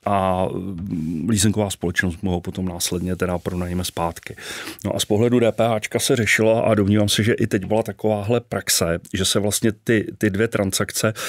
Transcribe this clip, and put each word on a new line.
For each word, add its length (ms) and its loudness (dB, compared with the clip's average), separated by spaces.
a, 400 2
mm, 840 -4
leasingová 400 2
společnost 540 -4
mu 80 0
ho 100 0
potom 240 -6
následně 500 -4
teda 220 -2
pronajme 460 -4
zpátky. 520 -6
No 100 -2
a 40 -2
z 60 -2
pohledu 340 4
D 120 4
P 160 2
H 120 0
čka 200 -4
se 160 2
řešilo 500 4
a 100 4
domnívám 340 4
se, 140 2
že 100 4
i 140 0
teď 180 -2
byla 180 0
takováhle 580 0
praxe, 580 -2
že 120 0
se 140 2
vlastně 320 0
ty, 240 2
ty 120 2
dvě 180 0
transakce 640 -2